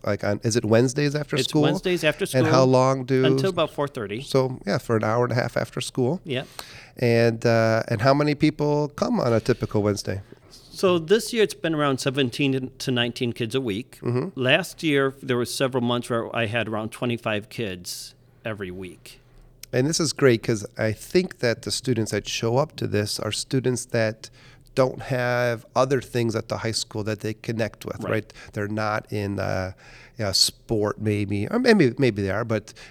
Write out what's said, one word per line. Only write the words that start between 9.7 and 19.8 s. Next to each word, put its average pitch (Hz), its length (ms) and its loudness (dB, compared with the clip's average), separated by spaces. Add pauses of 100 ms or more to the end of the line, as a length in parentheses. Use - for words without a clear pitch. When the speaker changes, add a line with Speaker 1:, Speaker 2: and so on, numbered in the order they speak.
Speaker 1:
Wednesday? 101 380 -2 (540)
Speaker 2:
So 180 240 2
this 196 340 0
year 226 100 2
it's 202 120 0
been 165 200 -4
around 143 240 2
seventeen 135 800 0
to - 120 -4
nineteen 120 440 0
kids 117 200 -4
a 131 60 0
week. 113 400 -4
Speaker 1:
Mm-hmm. 127 280 -2 (120)
Speaker 2:
Last 143 420 -2
year 139 400 0
there 127 140 -2
were 120 80 0
several 127 380 -2
months 120 260 -2
where 117 260 -4
I 117 120 -2
had 110 200 -4
around 110 260 -6
twenty-five 113 580 -4
kids 90 640 -10 (300)
every 101 260 -8
week. 90 500 -14 (520)
Speaker 1:
And 127 140 2